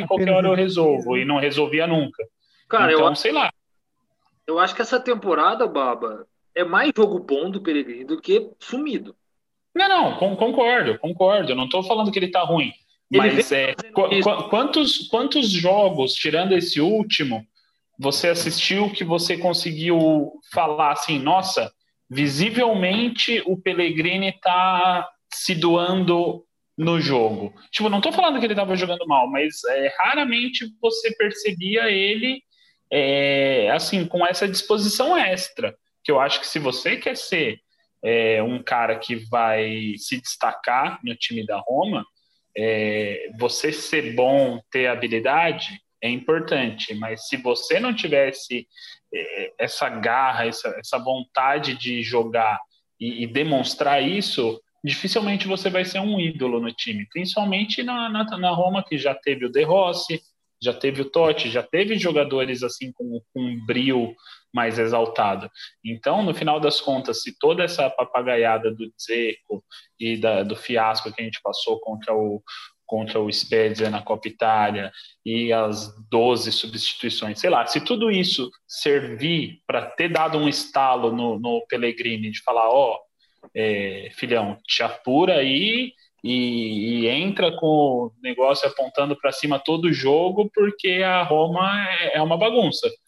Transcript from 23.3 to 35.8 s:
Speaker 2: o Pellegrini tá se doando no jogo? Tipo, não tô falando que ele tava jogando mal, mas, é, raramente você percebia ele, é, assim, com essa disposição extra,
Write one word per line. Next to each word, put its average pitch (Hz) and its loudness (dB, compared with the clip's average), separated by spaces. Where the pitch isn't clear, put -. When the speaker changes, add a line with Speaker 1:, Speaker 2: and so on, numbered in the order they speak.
Speaker 2:
o 185 0
Pellegrini 180 0
tá 180 2
se - -4
doando 175 2
no 165 2
jogo? 110 0
Tipo, 214 0
não 202 2
tô 311 0
falando 320 2
que 226 -2
ele 208 0
tava 190 0
jogando 175 -2
mal, 135 4
mas, 151 -2
é, 135 0
raramente 247 0
você 226 0
percebia 208 0
ele, 214 0
é, 139 2
assim, 160 0
com 175 0
essa 185 0
disposição 214 0
extra, 190 -2